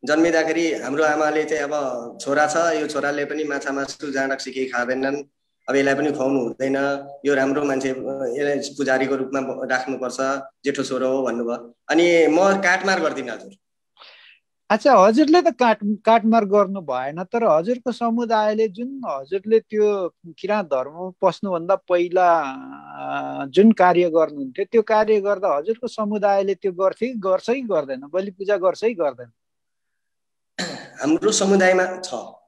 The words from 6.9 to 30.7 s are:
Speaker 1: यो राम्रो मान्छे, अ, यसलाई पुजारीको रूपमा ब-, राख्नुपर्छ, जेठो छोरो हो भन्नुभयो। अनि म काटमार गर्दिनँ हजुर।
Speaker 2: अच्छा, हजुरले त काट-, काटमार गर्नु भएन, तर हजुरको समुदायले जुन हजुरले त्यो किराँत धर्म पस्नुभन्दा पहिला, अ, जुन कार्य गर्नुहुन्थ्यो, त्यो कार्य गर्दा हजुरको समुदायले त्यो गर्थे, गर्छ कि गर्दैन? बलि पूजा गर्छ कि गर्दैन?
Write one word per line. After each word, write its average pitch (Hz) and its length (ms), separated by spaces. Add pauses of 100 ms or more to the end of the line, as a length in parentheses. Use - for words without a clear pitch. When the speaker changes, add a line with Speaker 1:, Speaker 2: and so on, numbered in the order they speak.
Speaker 1:
यो 143 80
राम्रो 139 320
मान्छे, 135 240
अ, 131 480
यसलाई 143 220
पुजारीको 135 560
रूपमा 131 260
ब-, 131 300
राख्नुपर्छ, 127 460 (480)
जेठो 139 180
छोरो 131 340
हो 135 60
भन्नुभयो। 117 520 (140)
अनि 165 380
म 190 340
काटमार 185 380
गर्दिनँ 131 300
हजुर। 110 220 (1160)
Speaker 2:
अच्छा, 226 240
हजुरले 262 480
त 339 60
काट-, 214 580
काटमार 220 400
गर्नु 196 360
भएन, 139 420
तर 226 200
हजुरको 214 480
समुदायले 226 760
जुन 247 380
हजुरले 190 540
त्यो 208 540 (240)
किराँत 202 280
धर्म 151 560
पस्नुभन्दा 185 540
पहिला, 175 680 (1000)
अ, 143 40
जुन 190 260
कार्य 175 380
गर्नुहुन्थ्यो, 151 640
त्यो 226 100
कार्य 214 400
गर्दा 190 360
हजुरको 226 300
समुदायले 202 680
त्यो 190 160
गर्थे, 190 420
गर्छ 190 360
कि 269 120
गर्दैन? 147 380
बलि 175 320
पूजा 196 260
गर्छ 180 280
कि 240 80
गर्दैन? 127 380 (1700)